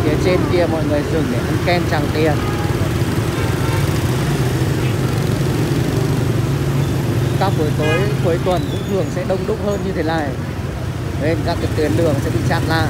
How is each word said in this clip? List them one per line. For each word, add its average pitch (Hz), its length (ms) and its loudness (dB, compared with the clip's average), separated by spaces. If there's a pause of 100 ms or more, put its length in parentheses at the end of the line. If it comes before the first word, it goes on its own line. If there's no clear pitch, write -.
Phía 151 100 2 (100)
trên 185 140 2 (140)
kia 175 200 2
mọi 160 120 0
người 147 180 0 (100)
dừng 156 200 0
để 160 60 0
ăn 160 180 0 (100)
kem 175 240 2
Tràng 151 240 0
Tiền. 156 180 2 (4000)
Các 190 180 2
buổi 151 100 2 (100)
tối 151 220 2 (240)
cuối 165 200 2
tuần 180 180 2 (100)
cũng - 180 -4
thường 185 240 0
sẽ - 140 -4
đông 185 180 -2
đúc 208 200 -2
hơn 202 200 -2
như 190 60 -2
thế 180 100 -2
này, 156 260 0 (920)
nên 160 140 0 (100)
các 165 160 0
cái - 140 -2
tuyến 151 200 0
đường 156 180 2 (100)
sẽ 120 60 -2
bị 117 80 0 (100)
chặn - 200 0
lại. 160 220 0